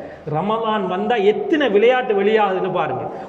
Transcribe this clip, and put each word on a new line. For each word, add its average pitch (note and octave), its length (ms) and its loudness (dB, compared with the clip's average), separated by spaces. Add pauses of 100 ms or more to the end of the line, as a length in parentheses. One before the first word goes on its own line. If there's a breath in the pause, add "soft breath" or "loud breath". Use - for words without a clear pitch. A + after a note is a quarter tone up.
(340 loud breath)
ரமலான் G#3+ 540 -2
வந்தா G#3 280 -2
எத்தனை D4+ 540 2
விளையாட்டு A3+ 540 4
வெளியாகுதுன்னு F#3+ 480 2
பாருங்க. E3 360 -4 (220 loud breath)